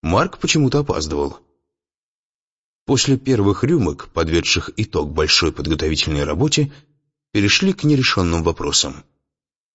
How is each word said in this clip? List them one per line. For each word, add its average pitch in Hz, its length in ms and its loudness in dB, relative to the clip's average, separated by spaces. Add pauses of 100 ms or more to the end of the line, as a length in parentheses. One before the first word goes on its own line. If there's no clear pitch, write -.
Марк 107 360 0
почему-то 147 420 2
опаздывал. 73 580 -4 (1500)
После 135 320 2
первых 104 440 2
рюмок, 120 460 0
подведших 82 680 0
итог 76 360 -2
большой 76 400 0
подготовительной 76 720 -2
работе, 139 480 0 (600)
перешли 113 400 2
к 190 120 -6
нерешенным 98 580 2
вопросам. 73 600 -2 (720)